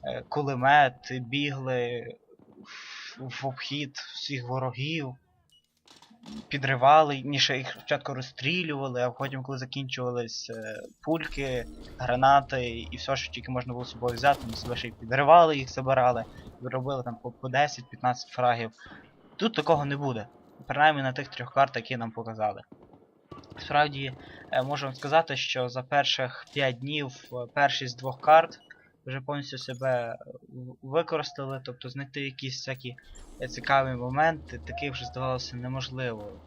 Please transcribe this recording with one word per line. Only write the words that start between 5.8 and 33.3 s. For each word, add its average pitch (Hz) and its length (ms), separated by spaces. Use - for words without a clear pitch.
підривали, 139 760
ніж 135 280
їх 131 220
спочатку - 420
розстрілювали, 135 880
а 123 80
потім, 131 340
коли 135 140
закінчувались, 127 920
е, 110 320
пульки, 139 640
гранати 127 960
і 127 60
все, 139 180
що - 160
тільки 123 200
можна 127 220
було 123 120
з - 60
собою 120 240
взяти, 135 320
ми 113 60
себе 120 220
ще 123 120
й 113 40
підривали, 143 680
їх 131 120
забирали, 127 540
робили 127 420
там 120 120
по, 120 160
по 131 180
десять-п'ятнадцять 127 800
фрагів. 117 420
Тут 226 180
такого 147 320
не 143 120
буде, 127 300
принаймні 143 340
на 131 120
тих 143 140
трьох - 260
картах, 131 300
які 127 140
нам 117 140
показали. 110 500
Справді, 143 560
е, 131 120
можу 139 220
вам 135 100
сказати, 147 400
що 127 340
за 127 140
перших 135 720
п'ять 131 260
днів, 139 320
е, - 20
перші 143 340
з 120 80
двох 127 260
карт 160 380
вже 135 160
повністю 139 360
себе, 123 640
е, - 100
в-, 127 320
використали, 139 840
тобто 127 240
знайти 135 320
якісь 135 360
всякі, 131 380